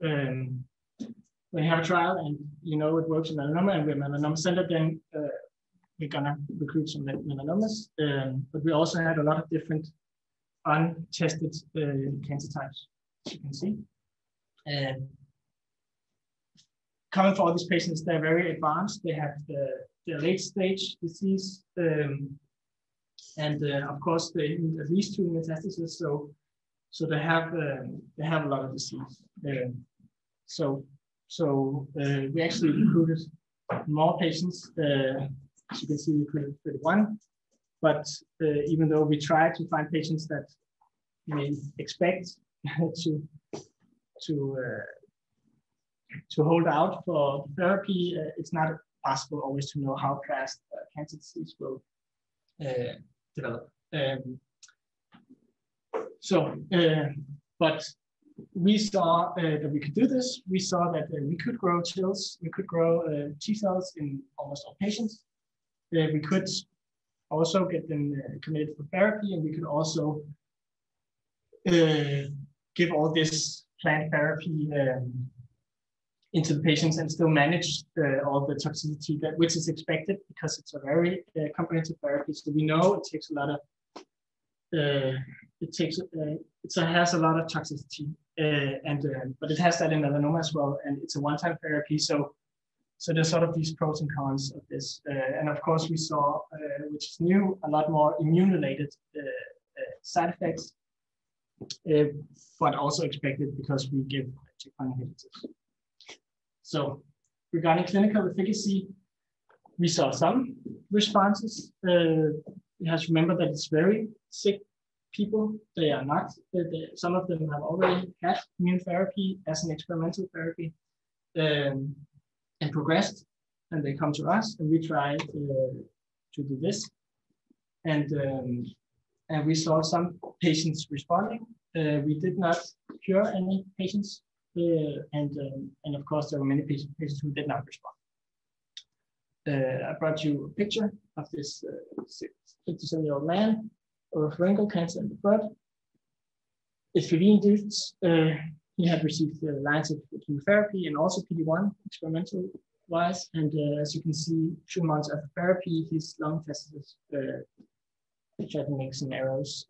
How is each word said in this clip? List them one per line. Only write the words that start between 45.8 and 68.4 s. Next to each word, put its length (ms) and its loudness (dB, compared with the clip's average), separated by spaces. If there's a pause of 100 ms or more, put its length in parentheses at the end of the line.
to 120 2
hold 240 4
out 380 2
for 400 0 (120)
therapy. 600 0
Uh, 180 -6
it's 160 -8
not 160 0 (360)
possible 340 -2
always 320 -4
to 80 -6
know 160 -2
how 320 -2
fast, 340 -4 (120)
uh, 40 -12 (180)
cancer 220 -12
disease 420 -12
will, 220 -8 (800)
uh, 320 -4 (420)
develop. 340 -8 (240)
Um, 460 -2 (1800)
so, 180 2 (360)
uh, 360 4 (500)
but 260 2 (680)
we 240 4
saw, 600 2
uh, 240 2
that 100 -2
we 80 0
could 140 -6
do 140 4
this. 420 0
We 100 2
saw 320 0
that, 120 -2
uh, 200 -6
we 120 -2
could 220 -4
grow 240 2
tils, 600 -4
we 80 -6
could 160 -6
grow, 360 4
uh, 280 -4 (120)
T 120 -2
cells 440 -2
in 240 -6 (160)
almost 280 -10
all 160 -20
patients. 420 -4 (720)
Uh, 180 4
we 60 2
could 280 0 (840)
also 360 2
get 240 -4
them, 240 -2
uh, 280 -8